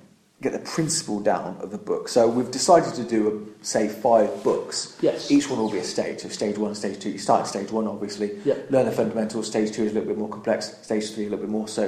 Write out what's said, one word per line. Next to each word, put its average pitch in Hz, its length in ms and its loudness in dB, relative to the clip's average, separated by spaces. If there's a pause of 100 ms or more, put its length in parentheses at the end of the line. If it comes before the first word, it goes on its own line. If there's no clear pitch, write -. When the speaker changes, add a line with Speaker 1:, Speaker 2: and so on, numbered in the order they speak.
(400)
Speaker 1:
get 127 120 -2
the - 80 -4
principle 131 600 -2
down 90 400 0
of 92 100 -8
the 101 80 -8
book. - 300 -4
So 117 200 6
we've 120 220 0
decided 170 440 4
to 120 100 -4
do, 107 440 0 (120)
a, - 40 -18
say, 107 240 0
five 113 560 4
books. - 560 -2
Speaker 2:
Yes. - 300 0
Speaker 1:
Each 143 200 6
one 127 80 0
will 110 120 0
be 98 80 -2
a 87 60 -2
stage. - 360 -4
So - 80 -10
stage 104 300 -2
one, 104 160 -2
stage 95 260 -6
two. 107 100 -4
You - 80 -6
start 110 240 4
at - 60 -6
stage 98 220 -4
one, 110 180 0
obviously. 101 560 -4
Speaker 2:
Yeah. 135 100 2 (160)
Speaker 1:
Learn 127 160 4
the 110 60 0
fundamentals. 110 560 -2
Stage 107 240 0
two 113 120 0
is 104 80 0
a - 20 -2
little 104 140 -2
bit 107 100 -2
more 107 100 -4
complex. - 540 -4
Stage 107 300 -2
three 107 140 -4
a 104 40 -6
little 101 140 -4
bit 101 60 -4
more 107 180 -2
so, 107 200 -2